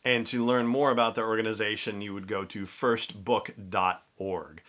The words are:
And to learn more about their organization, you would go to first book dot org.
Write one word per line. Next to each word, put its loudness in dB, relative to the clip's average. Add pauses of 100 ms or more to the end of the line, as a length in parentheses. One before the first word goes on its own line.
And 4
to 0
learn 4
more 4
about 4
their 0
organization, -2
you -6
would -8
go -2
to -8
first 0
book 0 (140)
dot 0 (120)
org. -6